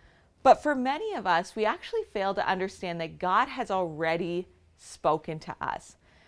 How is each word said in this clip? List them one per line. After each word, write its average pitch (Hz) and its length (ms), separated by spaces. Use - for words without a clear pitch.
But - 200
for 294 100
many 285 400
of 240 140
us, 175 280
we 214 100
actually 370 380
fail 196 300
to 190 160
understand 185 500
that 160 200
God 196 280
has 254 220
already 170 760
spoken - 640
to - 240
us. - 360